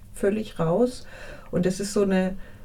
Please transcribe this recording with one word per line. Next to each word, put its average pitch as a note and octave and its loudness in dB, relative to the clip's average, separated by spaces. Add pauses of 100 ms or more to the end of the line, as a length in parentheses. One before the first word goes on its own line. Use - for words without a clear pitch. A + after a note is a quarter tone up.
(140)
völlig G#3+ 0
raus. F3+ 2 (440)
Und F3+ 2
es F#3 0
ist G3+ -4
so G#3 4
eine, F#3 4 (300)